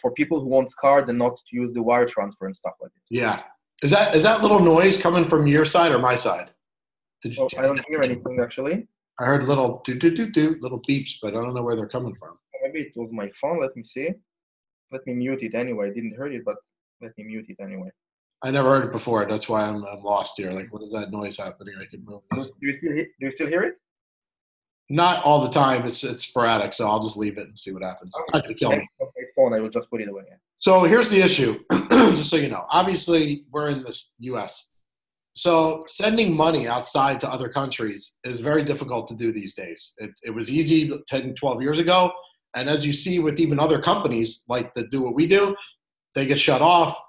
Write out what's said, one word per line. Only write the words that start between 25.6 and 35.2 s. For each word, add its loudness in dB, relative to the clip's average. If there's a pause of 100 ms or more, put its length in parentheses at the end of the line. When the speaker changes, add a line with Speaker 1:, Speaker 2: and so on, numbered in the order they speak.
Speaker 2:
It's, -6
it's -8
sporadic, 0
so -2
I'll 0
just -6
leave -4
it -12
and -20
see -12
what -12
happens. -12
It's -8
not 0
gonna -10
kill 0
me. 0 (140)
Speaker 1:
Okay, -8
my -12 (120)
phone. 4
I -2
will -4
just -8
put -6
it -10
away. -14 (340)
Speaker 2:
So 6
here's 6
the 6
issue, 2
<clears throat> -10 (200)
just 8
so 2
you 0
know. -8
Obviously, 2
we're -2
in -4
this -10
U -8
S. -12 (640)